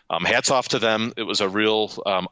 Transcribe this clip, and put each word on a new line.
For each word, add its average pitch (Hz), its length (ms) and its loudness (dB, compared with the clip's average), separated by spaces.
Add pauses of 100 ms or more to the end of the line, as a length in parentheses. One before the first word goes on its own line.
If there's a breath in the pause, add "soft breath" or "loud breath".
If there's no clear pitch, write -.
(120 loud breath)
um, 85 120 -2
hats 113 280 2
off 127 180 2
to 139 100 0
them. 113 380 0
It 113 60 -4
was 101 180 -2
a 98 80 2
real, 107 420 2 (140)
um, 92 260 0